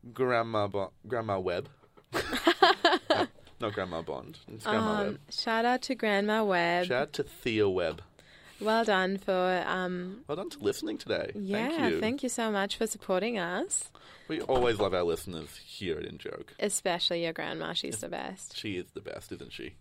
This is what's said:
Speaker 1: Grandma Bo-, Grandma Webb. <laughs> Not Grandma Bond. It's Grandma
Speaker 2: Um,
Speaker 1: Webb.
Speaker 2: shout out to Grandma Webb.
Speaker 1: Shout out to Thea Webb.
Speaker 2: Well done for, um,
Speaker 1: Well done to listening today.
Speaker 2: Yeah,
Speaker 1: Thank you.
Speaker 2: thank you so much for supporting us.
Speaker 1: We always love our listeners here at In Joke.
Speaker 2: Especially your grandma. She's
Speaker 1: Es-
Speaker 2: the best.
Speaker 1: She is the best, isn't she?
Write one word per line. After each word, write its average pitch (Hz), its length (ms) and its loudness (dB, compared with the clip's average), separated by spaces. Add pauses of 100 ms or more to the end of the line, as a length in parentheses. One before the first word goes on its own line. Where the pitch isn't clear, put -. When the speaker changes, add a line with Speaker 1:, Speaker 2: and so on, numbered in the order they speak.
(140)
Speaker 1:
Grandma 117 540 2
Bo-, 98 240 -2 (160)
Grandma 110 320 0
Webb. 92 300 0 (200)
<laughs> - 220 -20 (1500)
Not 110 140 -2
Grandma 90 260 -2
Bond. 73 380 -10 (140)
It's 110 120 -12
Grandma 220 260 2
Speaker 2:
Um, 214 140 2
Speaker 1:
Webb. 208 140 -6 (100)
Speaker 2:
shout 226 340 0
out 247 200 2
to 262 120 -2
Grandma 214 480 2
Webb. 180 440 4
Speaker 1:
Shout 131 140 2
out 151 120 -4
to 143 100 -2
Thea 107 460 2
Webb. 85 320 0 (580)
Speaker 2:
Well 220 240 4
done 196 340 2
for, 185 500 2
um, 185 600 -4
Speaker 1:
Well 147 80 -2
done 202 140 -6
to - 100 -14
listening - 380 -2
today. - 360 -2
Speaker 2:
Yeah, 208 360 -2
Speaker 1:
Thank 320 240 0
you. - 80 0
Speaker 2:
thank 233 220 -2
you 262 60 -2
so 226 220 -2
much 202 240 0
for 226 120 -2
supporting 208 520 -2
us. 185 500 -4 (380)
Speaker 1:
We 160 140 -4
always 123 380 4
love 95 140 4
our 90 100 4
listeners 82 520 -2 (100)
here 85 320 -4
at 80 60 -6
In - 140 -10
Joke. - 420 -12
Speaker 2:
Especially 175 640 0
your 165 80 -2
grandma. 160 400 -4
She's - 240 -4
Speaker 1:
Es- - 60 -6
Speaker 2:
the - 80 -8
best. - 480 -10
Speaker 1:
She 101 180 -6
is 90 180 -6
the - 60 -10
best, - 320 -10
isn't - 220 -12
she? - 280 -12